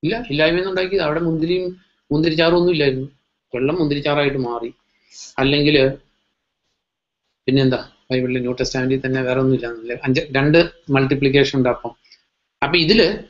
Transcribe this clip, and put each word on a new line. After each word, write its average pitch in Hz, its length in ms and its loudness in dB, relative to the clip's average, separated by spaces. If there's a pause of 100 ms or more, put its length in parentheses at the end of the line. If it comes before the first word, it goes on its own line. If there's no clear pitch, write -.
ഇല്ല, 226 260 -4
ഇല്ലായ്മയൊന്നും 165 400 0
ഉണ്ടാക്കിയത്. 185 320 -2
അവിടെ 156 180 -2
മുന്തിരിയും 175 600 -2 (320)
മുന്തിരിച്ചാറും 165 440 2
ഒന്നും 175 160 2
ഇല്ലായിരുന്നു, 139 360 -2 (460)
വെള്ളം 135 200 -2
മുന്തിരിച്ചാറായിട്ട് 143 640 -2
മാറി. 120 360 -6 (640)
അല്ലെങ്കിൽ 139 500 2 (1600)
പിന്നെന്താ, 131 420 2 (220)
ബൈബിളിൽ 127 300 -2
ന്യൂ 123 120 -4
ടെസ്റ്റാമെന്റിൽ 131 540 -2
തന്നെ 131 160 -2
വേറെ 127 180 0
ഒന്നും 131 160 2
ഇല്ല, 117 360 -8 (120)
അഞ്ച്, 131 160 2 (100)
രണ്ട് 151 400 4 (200)
multiplication 135 680 2
ഉണ്ട്. 127 100 2
അപ്പം, 120 280 -6 (680)
അപ്പൊ 147 160 0
ഇതില് 175 400 4 (120)